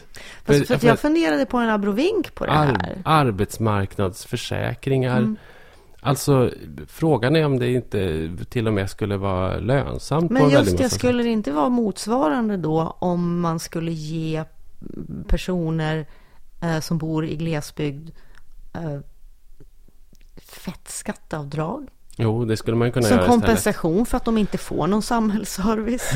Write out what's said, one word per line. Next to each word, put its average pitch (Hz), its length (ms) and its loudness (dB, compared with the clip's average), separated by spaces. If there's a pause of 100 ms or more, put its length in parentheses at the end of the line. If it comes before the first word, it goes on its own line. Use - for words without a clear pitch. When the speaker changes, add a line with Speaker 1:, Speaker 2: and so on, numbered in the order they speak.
(440)
Speaker 1:
Fast 143 140 6
Speaker 2:
För, 139 60 2
Speaker 1:
för 247 100 2
att - 60 2
Speaker 2:
för 240 80 6
Speaker 1:
jag 220 100 6
funderade 302 480 2
på 247 120 -2
en 233 120 2
abrovink 214 640 0
på - 120 -4
det - 60 0
Speaker 2:
ar-, 151 140 4
Speaker 1:
här. - 380 -2
Speaker 2:
arbetsmarknadsförsäkringar. 113 2250 0
Speaker 1:
Mm. 214 180 2 (640)
Speaker 2:
Alltså, 139 500 2 (380)
frågan 143 480 2
är 156 100 4
om 135 120 2
det 123 140 0
inte 92 580 -2 (200)
till 113 160 -2
och 110 60 2
med 98 180 0
skulle 104 260 -2
vara 92 420 0
lönsamt 131 720 0
på 226 60 0
Speaker 1:
Men 262 80 6
Speaker 2:
en - 80 8
Speaker 1:
just - 80 8
Speaker 2:
väldig 92 200 4
Speaker 1:
det, - 40 2
Speaker 2:
massa 247 160 0
Speaker 1:
skulle 247 200 2
Speaker 2:
sätt. 240 80 0
Speaker 1:
det 233 60 2
inte 220 200 -2
vara 294 160 2
motsvarande 240 880 0
då 160 420 0
om 175 420 0
man 165 180 0
skulle 165 340 -6
ge 160 520 -4 (840)
personer, 160 800 0 (560)
eh, 165 180 0
som 165 180 -2
bor 156 280 -2
i 156 100 -6
glesbygd, 151 760 -6 (640)
eh, 160 240 -6 (1400)
fettskatteavdrag? 160 1500 -10 (280)
Speaker 2:
Jo, 117 280 0
det 110 120 0
skulle 113 200 -2
man 120 160 2
kunna 120 140 2
Speaker 1:
Som 240 100 6
Speaker 2:
göra 185 80 6
istället. 233 180 6
Speaker 1:
kompensation 202 640 2
för - 100 0
att 240 80 -4
de 226 140 2
inte 196 200 0
får 143 280 -4
någon 202 160 2
samhällsservice. 220 1120 0